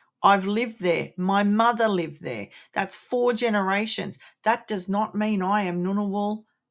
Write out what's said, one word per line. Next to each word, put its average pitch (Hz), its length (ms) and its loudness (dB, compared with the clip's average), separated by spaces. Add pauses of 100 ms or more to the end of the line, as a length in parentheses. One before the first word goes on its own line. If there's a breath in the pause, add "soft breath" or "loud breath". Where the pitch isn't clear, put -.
(220 soft breath)
I've 190 240 6
lived 226 340 -2
there. 156 360 0
My 196 280 2
mother 220 440 4
lived 160 320 -2
there. 117 280 -8 (240 loud breath)
That's - 240 -4
four 247 360 0
generations. 208 880 -2 (240 loud breath)
That 226 240 0
does 190 220 -6
not 208 260 -2
mean 214 260 0
I 202 220 0
am 175 220 -2
Ngunnawal 208 600 -2 (260)